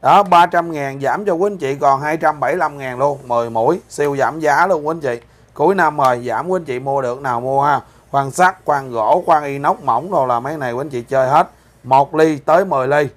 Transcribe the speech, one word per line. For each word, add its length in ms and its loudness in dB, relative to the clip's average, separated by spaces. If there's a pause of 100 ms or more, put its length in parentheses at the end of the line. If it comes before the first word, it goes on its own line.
Đó, 220 6
ba 220 6
trăm 260 0
ngàn 300 -6
giảm 240 -2
cho 80 0
quý 180 0
anh 60 -8
chị 180 -4
còn 260 2
hai 160 -2
trăm 220 0
bảy 140 0
mươi 60 -2
lăm 180 -4
ngàn 220 -8
luôn, 260 0
mười 240 -2
mũi, 300 0 (100)
siêu 280 -4
giảm 220 -2
giá 280 2
luôn 200 -2
quý 40 -2
anh 80 -6
chị. 200 -6 (340)
Cuối 220 2
năm 220 0
rồi, 300 0
giảm 200 -4
quý 100 -2
anh 80 -10
chị 140 -6
mua 220 -4
được 200 -4
nào 200 -4
mua 220 0
ha. 180 2 (300)
Khoan 200 -2
sắt, 340 2
khoan 260 -2
gỗ, 340 0
khoan 180 2
inox 400 -2
mỏng 280 -2
đồ 140 0
là 140 0
mấy 180 -6
này 160 -4
quý 80 -4
anh 80 -8
chị 120 -6
chơi 280 0
hết. 200 4 (340)
Một 320 2
ly 220 4
tới 280 2
mười 220 -2
ly. 300 2